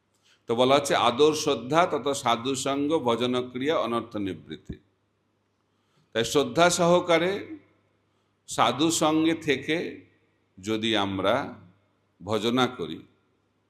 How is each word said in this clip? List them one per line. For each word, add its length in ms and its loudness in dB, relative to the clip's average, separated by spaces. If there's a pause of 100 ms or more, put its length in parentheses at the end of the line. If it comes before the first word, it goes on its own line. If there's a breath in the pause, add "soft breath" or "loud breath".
(480 soft breath)
তো 80 0
বলা 200 4
হচ্ছে 200 2
আদর 380 4
শ্রদ্ধা 520 0
তথা 280 -2
সাধু 420 -2
সঙ্গ 420 -2
ভজন 520 0
ক্রিয়া 280 -2
অনর্থ 380 -4
নিবৃত্তি। 640 -10 (1400)
তাই 120 0
শ্রদ্ধা 440 2
সহকারে 880 0 (880)
সাধু 440 0
সঙ্গে 420 2
থেকে 720 -4 (560)
যদি 360 -2
আমরা 560 0 (680)
ভজনা 440 0
করি, 360 -10 (680)